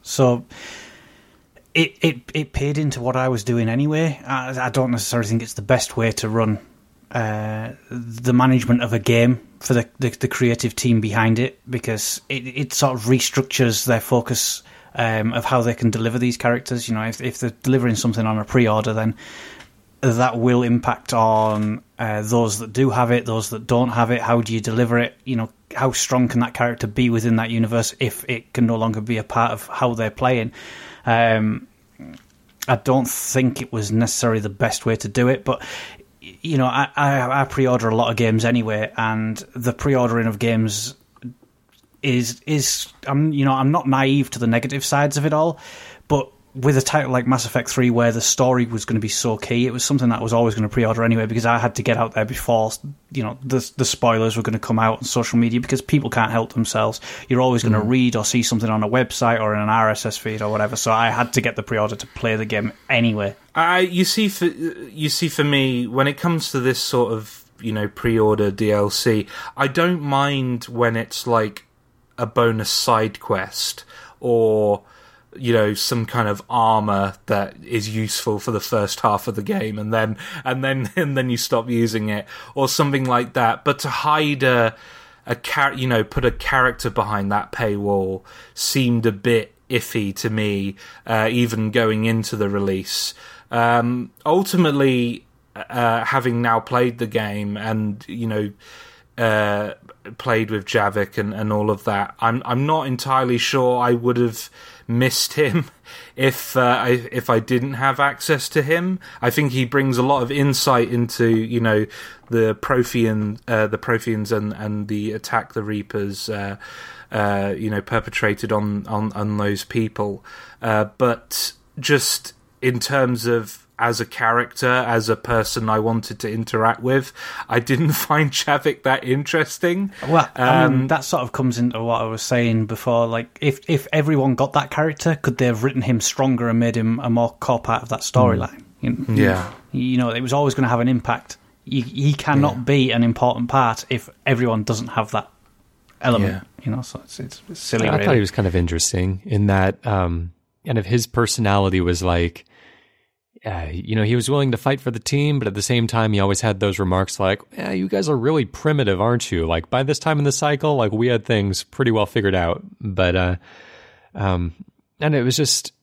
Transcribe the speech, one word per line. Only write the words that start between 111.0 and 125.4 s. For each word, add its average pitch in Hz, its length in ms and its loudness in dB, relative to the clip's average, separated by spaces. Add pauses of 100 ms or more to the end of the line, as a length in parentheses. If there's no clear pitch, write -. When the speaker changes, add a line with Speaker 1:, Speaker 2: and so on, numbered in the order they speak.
Speaker 2:
you 113 240 -2
know, 107 260 2 (440)
the 110 260 2
Prothean, 113 920 0
uh, 110 200 2
the 104 100 -4
Protheans 110 580 -2
and, 104 180 -4
and 104 340 -6
the 107 240 -4
attack 107 420 -6
the 113 100 -4
Reapers, 101 680 -6
uh, 98 280 -6 (540)
uh, 101 460 0
you 110 120 -4
know, 104 120 -2
perpetrated 107 720 -2
on, 104 360 -2
on, 107 260 -4
on 104 240 -4
those 101 260 -2
people. 107 600 -4 (380)
Uh, 107 240 2 (120)
but - 560 -2 (260)
just - 540 0 (280)
in 123 180 0
terms 123 460 0
of 117 340 -2 (200)
as 117 200 0
a 113 60 -2
character, 120 640 0
as 117 420 2
a 113 60 4
person 113 520 -2